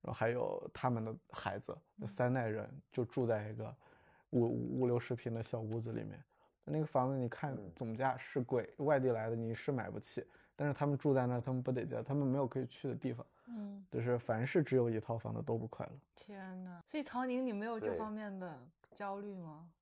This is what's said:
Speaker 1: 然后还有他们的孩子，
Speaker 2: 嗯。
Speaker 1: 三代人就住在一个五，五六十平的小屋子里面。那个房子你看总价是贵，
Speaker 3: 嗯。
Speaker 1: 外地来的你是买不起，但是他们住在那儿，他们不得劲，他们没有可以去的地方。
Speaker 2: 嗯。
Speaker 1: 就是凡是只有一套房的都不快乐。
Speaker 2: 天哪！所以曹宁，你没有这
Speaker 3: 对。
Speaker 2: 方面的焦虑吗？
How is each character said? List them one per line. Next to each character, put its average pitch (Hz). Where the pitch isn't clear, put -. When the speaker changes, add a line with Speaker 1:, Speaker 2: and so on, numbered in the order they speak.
Speaker 1:
然 -
后 120
还 113
有 -
他 127
们 113
的 110
孩 98
子， -
Speaker 2:
嗯。 -
Speaker 1:
三 123
代 120
人 107
就 127
住 120
在 107
一 110
个 110
五， 120
五 127
六 120
十 -
平 117
的 113
小 117
屋 110
子 113
里 110
面。 104
那 151
个 151
房 131
子 135
你 123
看 131
总 113
价 127
是 -
贵， 120
Speaker 3:
嗯。 139
Speaker 1:
外 143
地 127
来 113
的 117
你 113
是 139
买 107
不 107
起， -
但 147
是 143
他 143
们 143
住 143
在 127
那 123
儿， 120
他 131
们 127
不 127
得 123
劲， 120
他 131
们 143
没 135
有 135
可 131
以 123
去 -
的 127
地 151
方。 117
Speaker 2:
嗯。 202
Speaker 1:
就 123
是 120
凡 117
是 165
只 131
有 120
一 110
套 113
房 110
的 110
都 113
不 113
快 -
乐。 -
Speaker 2:
天 190
哪！ 180
所 302
以 -
曹 254
宁， 254
你 240
没 208
有 233
这 214
Speaker 3:
对。 -
Speaker 2:
方 214
面 208
的 170
焦 202
虑 202
吗？ 165